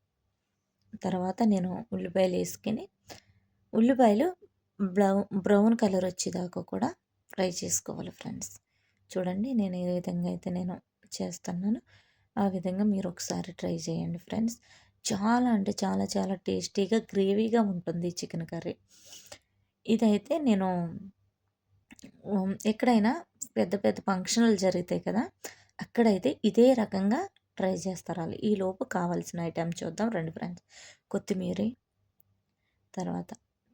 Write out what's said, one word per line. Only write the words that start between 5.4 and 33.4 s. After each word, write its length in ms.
కలర్ 280
వచ్చేదాకా 580
కూడా 260
ఫ్రై 220
చేసుకోవాలి 600
ఫ్రెండ్స్. 400
చూడండి, 420
నేను 240
ఏ 120
విధంగా 400
అయితే 220
నేను 240
చేస్తున్నానో 720
ఆ 120
విధంగా 380
మీరు 240
ఒకసారి 440
ట్రై 240
చేయండి 420
ఫ్రెండ్స్. 340
చాలా 460
అంటే 240
చాలా 320
చాలా 340
టేస్టీగా 640
గ్రేవీగా 580
ఉంటుంది 480
చికెన్ 360
కర్రీ. 260
ఇదైతే 540
నేను, 280
ఉమ్, 240
ఎక్కడైనా 460
పెద్ద 240
పెద్ద 240
ఫంక్షన్లు 560
జరుగుతాయి 440
కదా, 220
అక్కడైతే 500
ఇదే 300
రకంగా 460
ట్రై 220
చేస్తారు 420
వాళ్ళు. 240
ఈలోపు 460
కావాల్సిన 520
ఐటమ్ 340
చూద్దాం 360
రండి 200
ఫ్రెండ్స్. 320
కొత్తిమీర, 500
తర్వాత 360